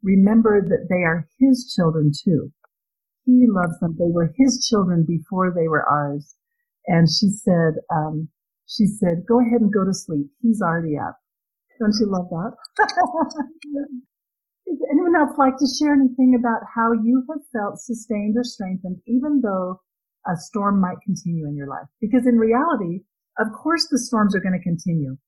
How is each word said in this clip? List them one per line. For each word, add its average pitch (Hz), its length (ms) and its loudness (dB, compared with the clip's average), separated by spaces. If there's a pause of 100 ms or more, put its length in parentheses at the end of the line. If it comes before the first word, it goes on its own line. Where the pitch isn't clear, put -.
"Remember 208 600 4
that 180 280 -2
they 180 140 0
are 165 240 0 (100)
his 262 380 2
children 160 360 2 (120)
too. 156 280 0 (760)
He 247 220 6
loves 175 320 0
them. 165 200 -4
They 170 100 2
were 170 280 0
his 262 300 2
children 180 380 2
before 180 460 -2
they 170 160 -2
were 156 160 0
ours." 147 520 -2 (520)
And 165 220 4
she 196 200 0
said, 165 460 0 (160)
um, 156 380 -4 (380)
she - 180 -2
said, 175 420 -2
"Go 240 140 4
ahead 233 200 2
and 202 120 2
go 196 100 0
to 190 100 -2
sleep. 147 340 -6 (140)
He's 220 200 2
already 165 360 -2
up." 90 220 -8 (600)
Don't 214 200 2
you 214 80 2
love 180 220 -4
that? 175 260 -6 (220)
<laughs> 294 1120 -4 (760)
Does 339 140 -6 (120)
anyone 339 240 2
else 294 220 2
like 262 200 2
to 285 100 -2
share 294 260 -2
anything 254 460 4
about 233 220 -2 (120)
how 226 180 0
you 233 380 2
have 311 120 -8 (100)
felt 202 280 -6
sustained 214 580 -4
or 247 60 0
strengthened, 185 600 -8
even 262 360 0
though 185 400 -4 (460)
a 180 80 -2
storm 202 460 0
might 180 240 -2
continue 165 420 -4
in 147 80 -6
your 139 120 -10
life? - 200 -12 (140)
Because 240 240 2
in 240 120 4
reality, 220 640 0 (360)
of 220 160 -2
course, 320 360 -2
the 254 100 0
storms 214 360 0
are 190 40 0
gonna 185 220 -2
continue. 165 560 -4 (100)